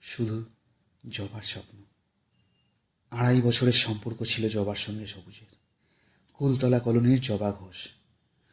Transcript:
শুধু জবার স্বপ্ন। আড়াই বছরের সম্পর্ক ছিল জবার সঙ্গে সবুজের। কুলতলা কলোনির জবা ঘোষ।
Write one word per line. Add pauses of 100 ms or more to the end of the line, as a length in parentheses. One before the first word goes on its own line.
শুধু (640)
জবার
স্বপ্ন। (1400)
আড়াই
বছরের
সম্পর্ক
ছিল
জবার
সঙ্গে
সবুজের। (800)
কুলতলা
কলোনির
জবা
ঘোষ। (640)